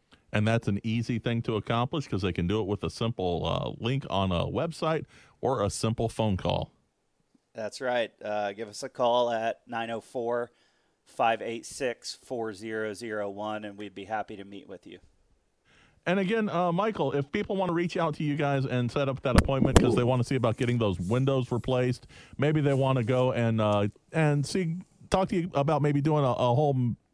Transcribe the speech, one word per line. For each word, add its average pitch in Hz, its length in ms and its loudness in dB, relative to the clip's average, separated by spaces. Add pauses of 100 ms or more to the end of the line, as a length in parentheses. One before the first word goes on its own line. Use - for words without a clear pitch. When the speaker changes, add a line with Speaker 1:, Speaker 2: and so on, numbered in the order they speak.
(320)
Speaker 1:
And 107 160 2
that's 117 180 0
an 101 160 0
easy 113 360 -2
thing 117 240 0
to 117 140 -2
accomplish 123 520 -2
'cause 92 140 -2
they 95 100 2
can 87 140 0
do 104 140 2
it 98 60 -2
with 101 180 -2
a 82 60 -2
simple, 92 540 -2
uh, - 400 -4
link 135 240 -2
on 95 240 0
a 87 140 2
website 160 580 -2 (360)
or 123 220 0
a 101 60 2
simple 113 400 0
phone 110 280 0
call. 90 340 -2 (840)
Speaker 2:
That's 107 260 -8
right. 123 320 0 (120)
Uh, 104 280 -2
give 107 160 -10
us 104 140 -14
a 135 60 -8
call 120 420 2
at 113 360 -2
nine 117 240 -6
oh 113 100 -6
four, 120 520 -4 (520)
five 117 380 0
eight 117 240 -6
six, - 560 -6
four 113 320 -6
zero 110 400 -6
zero 107 340 -6
one, 107 360 -6
and 101 120 -12
we'd 101 180 -12
be 98 100 -12
happy 107 320 -6
to 98 80 -14
meet 101 240 -18
with 95 180 -16
you. 92 140 -18 (1080)
Speaker 1:
And 185 140 2
again, 208 280 0
uh, 170 220 2
Michael, 175 420 0
if 139 200 0
people 208 240 -2
wanna 185 160 0
reach 170 240 0
out 165 180 0
to - 100 -4
you 143 120 0
guys 143 280 0
and 123 260 0
set 139 180 0
up 131 140 -4
that 123 140 2
appointment 135 440 4
'cause 120 160 4
they 123 80 4
wanna 123 200 2
see 135 120 0
about 113 200 2
getting 123 220 0
those 101 220 2
windows 127 500 0
replaced, 127 560 0 (320)
maybe 151 220 4
they 143 120 4
wanna 131 300 2
go 127 300 2
and, 113 280 2
uh, 104 280 4 (240)
and 147 340 2
see, 170 300 -2 (340)
talk 190 200 2
to 196 60 0
you 175 180 -2
about 143 280 2
maybe 147 180 2
doing 151 240 2
a, 127 60 2
a 120 240 2
whole, 127 400 2 (200)